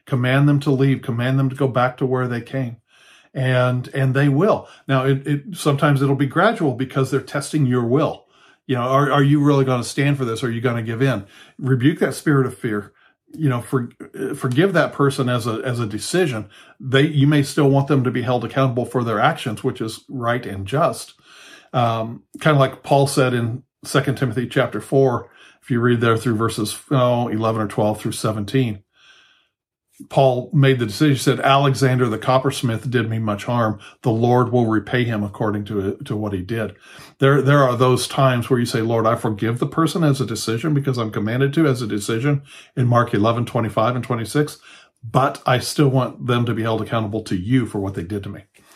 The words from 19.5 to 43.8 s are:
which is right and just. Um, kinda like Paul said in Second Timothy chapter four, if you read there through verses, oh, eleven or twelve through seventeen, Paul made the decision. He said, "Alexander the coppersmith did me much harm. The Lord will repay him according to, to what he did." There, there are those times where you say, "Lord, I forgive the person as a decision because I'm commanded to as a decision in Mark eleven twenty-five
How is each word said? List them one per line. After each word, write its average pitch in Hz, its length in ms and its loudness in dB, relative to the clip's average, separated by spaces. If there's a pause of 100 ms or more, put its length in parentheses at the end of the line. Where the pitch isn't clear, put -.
which 123 160 -4
is 110 280 -8
right 123 380 -4
and 98 180 -8
just. 139 500 -2 (580)
Um, 113 500 -2 (180)
kinda 147 180 4
like - 260 0
Paul 139 240 4
said 127 260 2
in 117 300 -4 (180)
Second 131 340 -2
Timothy 123 300 -4
chapter 120 320 -2
four, 131 520 0 (320)
if - 80 -20
you 120 100 0
read 120 220 2
there 117 160 2
through 113 180 -2
verses, 107 420 -4 (120)
oh, 123 380 2
eleven 110 340 -2
or 104 40 -2
twelve 107 320 -2
through 113 140 -6
seventeen, 110 680 -4 (1300)
Paul 127 420 2
made 135 260 4
the 123 60 0
decision. 139 300 2
He 123 40 -2
said, 131 220 0
"Alexander 135 640 2
the 110 120 -4
coppersmith 131 720 -2
did 117 180 -2
me 113 100 -4
much 107 260 -4
harm. 113 360 -2 (220)
The 131 80 0
Lord 120 420 2
will 120 140 2
repay 110 380 -2
him 113 180 -2
according 104 440 -4
to, 101 300 -4
to - 180 -8
what 104 200 -4
he 90 80 -6
did." 110 340 -6 (440)
There, 139 200 6
there 139 220 4
are 123 120 4
those 123 320 2
times 127 440 0
where 127 100 4
you 120 60 0
say, 117 160 -2
"Lord, 113 240 0
I 117 100 2
forgive 117 440 -4
the - 60 0
person 160 380 0
as 139 160 2
a 110 60 0
decision 117 480 -4
because 135 240 -2
I'm 113 120 -4
commanded 120 440 -2
to 160 120 4
as 127 140 2
a 120 60 -4
decision 117 560 -2 (340)
in 123 100 2
Mark 120 280 2
eleven 113 320 2
twenty-five 113 500 -2